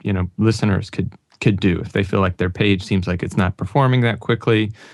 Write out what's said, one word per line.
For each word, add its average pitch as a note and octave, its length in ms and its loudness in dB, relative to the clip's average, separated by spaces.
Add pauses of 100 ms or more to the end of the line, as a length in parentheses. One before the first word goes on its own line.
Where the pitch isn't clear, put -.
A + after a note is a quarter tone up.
you G#2 100 -2
know, F2+ 260 0
listeners G#2 500 2
could, - 240 -4 (300)
could G2 180 2
do F2 200 2
if - 120 -8
they G2+ 100 0
feel G2 180 0
like F2+ 180 0
their F2+ 100 0
page G2 340 0
seems F#2+ 240 -2
like F2+ 160 -2
it's - 140 -6
not F#2 220 0
performing B2+ 420 2
that A#2 200 0
quickly. A2 520 0 (220)